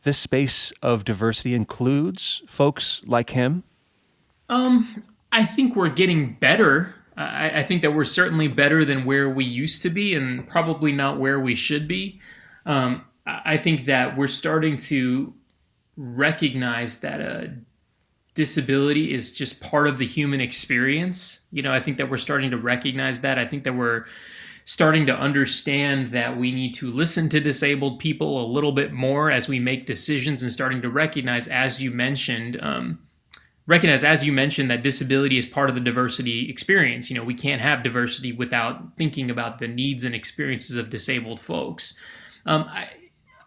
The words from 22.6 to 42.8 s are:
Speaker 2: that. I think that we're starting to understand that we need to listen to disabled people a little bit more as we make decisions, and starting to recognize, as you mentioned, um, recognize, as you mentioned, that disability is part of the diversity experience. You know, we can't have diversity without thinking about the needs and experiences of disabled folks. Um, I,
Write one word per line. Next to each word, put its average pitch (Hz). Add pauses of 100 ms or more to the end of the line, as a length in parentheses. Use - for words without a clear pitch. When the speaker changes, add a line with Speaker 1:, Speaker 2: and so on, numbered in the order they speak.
Speaker 2:
that. 135
I 120
think 135
that 127
we're 117 (600)
starting 156
to 131
understand 139
that 120
we 123
need 127
to 123
listen 160
to 151
disabled 143
people 143
a 113
little 147
bit 139
more 139
as 127
we 135
make 127
decisions, 135
and 123
starting 131
to 120
recognize, 127
as 127
you 131
mentioned, 120
um, 62 (680)
recognize, 160
as 151
you 147
mentioned, 135
that 120
disability 135
is 123
part 139
of 123
the 123
diversity 123
experience. 127
You 127
know, 117
we 123
can't 135
have 131
diversity 123
without 120 (160)
thinking 143
about 117
the 120
needs 123
and 120
experiences 127
of 110
disabled 113
folks. - (520)
Um, -
I, - (580)